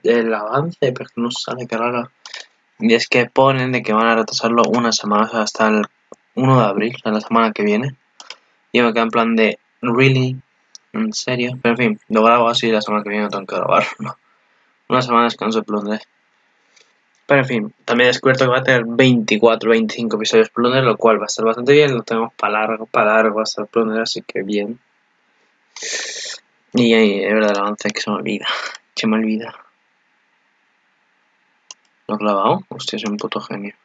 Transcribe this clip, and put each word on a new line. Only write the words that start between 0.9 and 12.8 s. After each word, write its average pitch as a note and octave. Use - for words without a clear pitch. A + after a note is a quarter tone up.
pero A#2+
es -
que -
no A#2+
sale, A#2+
qué A#2
raro". A#2+
Y A2+
es A#2
que B2
ponen C3
de B2
que A2
van A2
a A#2
retrasarlo A#2
una A#2
semana, G#2+
o -
sea, A2+
hasta G#2+
el G#2+
uno C3
de A2+
abril, G#2
o -
sea, A2
la G#2+
semana A2+
que G#2+
viene. A2
Y A#2+
me A#2
queda A#2
en A2+
plan A2+
de, A2
"¿Really? C3
¿En A2
serio?". B2
Pero A#2
en A2
fin, A2
lo G#2+
grabo A#2
así A#2
la G#2+